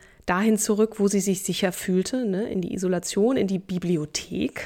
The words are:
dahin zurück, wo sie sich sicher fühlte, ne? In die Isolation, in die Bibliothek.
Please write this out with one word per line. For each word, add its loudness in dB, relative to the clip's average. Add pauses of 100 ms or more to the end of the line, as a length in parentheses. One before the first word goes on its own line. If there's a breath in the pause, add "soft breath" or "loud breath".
(260 loud breath)
dahin 4
zurück, 0
wo 6
sie 2
sich 0
sicher 0
fühlte, 0
ne? -2
In -2
die -4
Isolation, 0
in 2
die 0
Bibliothek. -4